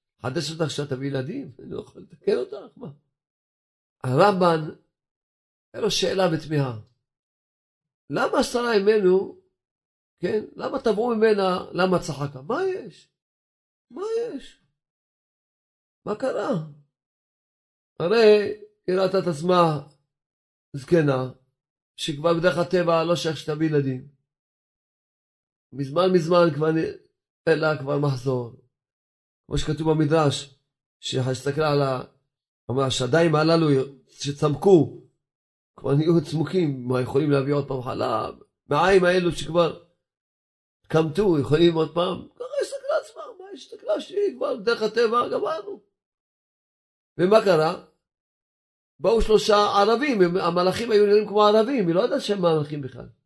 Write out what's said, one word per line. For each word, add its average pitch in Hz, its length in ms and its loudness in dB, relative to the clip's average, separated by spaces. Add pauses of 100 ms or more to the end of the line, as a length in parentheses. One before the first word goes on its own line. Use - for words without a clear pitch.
(200)
לחדש 143 320 -6
אותך 156 200 -4
שאת 143 180 -6
תביא 135 180 -6
ילדים, 135 520 -8
אני - 120 -18
לא - 100 -10
יכול - 200 -20
לתקן 202 360 -4
אותך, - 400 -12
מה?" 196 140 -16 (1120)
הרמב"ן, 165 680 2 (1040)
היה - 80 -12
לו 202 100 0
שאלה 190 320 0 (100)
ותמיהה. 139 460 -4 (1300)
למה 233 340 0
שרה 240 300 -2
אימנו 196 640 2 (840)
כן? 214 260 -4 (100)
למה 269 240 -6
תבעו 226 360 0
ממנה? 202 580 2
למה 180 260 2
צחקה? 143 420 -8
מה 254 220 -4
יש? 370 460 -8 (840)
מה 247 100 -14 (180)
יש? 427 420 -10 (1400)
מה 208 100 -6
קרה? 277 340 -6 (1500)
הרי 208 540 4 (340)
היא 180 80 0
ראתה 190 240 0
את 180 80 -2
עצמה 170 600 2 (880)
זקנה, 135 580 0 (640)
שכבר 160 380 -2
בדרך 170 240 0
הטבע 170 460 2
לא 170 120 0
שייך 156 220 -4
שתביא 156 300 -2
ילדים. 135 400 -2 (1700)
מזמן, 143 400 0
מזמן 175 420 4
כבר 156 160 0
נ-, - 280 -4 (480)
אין 156 120 4
לה 156 180 0
כבר 143 220 -4
מחזור. 127 520 -2 (960)
כמו 147 100 -4
שכתוב 156 340 -2
במדרש, 151 640 0 (420)
שהסתכלה 139 720 -4
על 143 100 2
ה-, 131 220 -2 (680)
אמרה, 135 140 0
"השדיים 151 500 2
הללו 160 320 4 (400)
שצמקו, 147 960 0 (720)
כבר 139 200 -4
נהיו 165 300 2
צמוקים, 147 640 -4
מה, 127 140 -2
יכולים 143 300 -2
להביא 139 220 0
עוד 147 140 -2
פעם 131 140 -6
חלב?" 117 540 -4 (340)
מהעיים 180 340 4
האלו 175 280 2
שכבר 156 520 -2 (1040)
קמטו, 160 520 2
יכולים 156 340 4
עוד 156 200 -2
פעם? - 420 -4
ככה 494 100 -14 (160)
הסתכלה 539 400 -6
עצמה, - 220 -16 (160)
מה, 370 140 -20
הסתכלה - 480 -6
שהיא 370 360 -4
כבר 269 180 -4
דרך 220 260 -2
הטבע, 226 500 0
גמרנו. 214 500 -6 (1400)
ומה 185 280 6
קרה? 165 400 2 (1120)
באו 208 220 2
שלושה 214 340 4
ערבים, 208 640 2
הם, 175 160 2
המלאכים 185 540 -2
היו 208 140 6
נראים 208 220 4
כמו 208 160 2
ערבים, 214 440 2
היא 165 80 0
לא 208 100 2
ידעה 254 140 -2
שהם 202 220 -4
מלאכים 151 400 0
בכלל. 123 280 -14 (160)